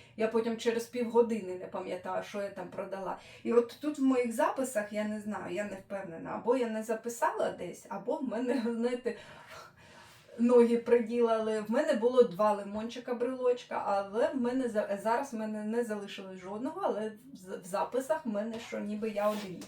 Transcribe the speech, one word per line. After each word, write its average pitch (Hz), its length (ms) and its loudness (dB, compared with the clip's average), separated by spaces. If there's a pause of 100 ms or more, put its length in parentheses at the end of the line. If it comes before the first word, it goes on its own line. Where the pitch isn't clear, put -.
(180)
я 220 100 2
потім 226 300 0
через 226 280 0
півгодини 220 680 2
не 180 120 -10
пам'ятаю, 185 560 -6
що 202 180 -6
я 196 80 -4
там 185 180 -10
продала. 190 500 -8 (260)
І 233 100 0
от 233 280 6
тут 294 180 -4
в 262 40 2
моїх 247 300 4
записах, 226 600 0
я 208 100 0
не 214 180 -4
знаю, 180 340 -6
я 208 80 -2
не 190 120 -8
впевнена, 175 600 -10
або 240 220 4
я 233 120 2
не 220 140 -2
записала 233 680 0
десь, - 380 -10
або 226 260 -2
в 294 80 -4
мене, 240 420 0
<laughs> 233 100 0
знаєте, 240 400 -2 (1200)
ноги 240 380 8
приділили. 226 840 2
В 214 100 -6
мене 302 220 4
було 240 300 6
два 202 300 4
лимончика 214 600 -6
брелочка, 247 720 0
але 202 480 2
в 254 80 -2
мене 247 260 0
за-, 202 360 0
зараз 240 300 0
в - 20 -6
мене 214 280 -6
не 226 200 0
залишилось 202 560 -8
жодного, 240 440 -6
але 220 260 0
в 214 260 -14
з-, 185 220 -12
в 175 80 -16
записах 254 600 -2
в 233 40 -2
мене, 220 300 -4
що 214 200 -8
ніби 208 300 -4
я 208 200 0
один 196 380 -4